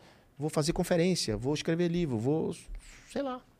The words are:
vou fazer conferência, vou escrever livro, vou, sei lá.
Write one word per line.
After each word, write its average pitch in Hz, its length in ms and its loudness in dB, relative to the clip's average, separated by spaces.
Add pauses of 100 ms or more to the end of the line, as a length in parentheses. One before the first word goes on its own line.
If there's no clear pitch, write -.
(380)
vou 151 120 -4
fazer 160 240 2
conferência, 170 640 2
vou 127 160 0
escrever 165 360 0
livro, 165 280 0
vou, 147 380 0 (560)
sei - 100 -2
lá. 254 180 -4 (200)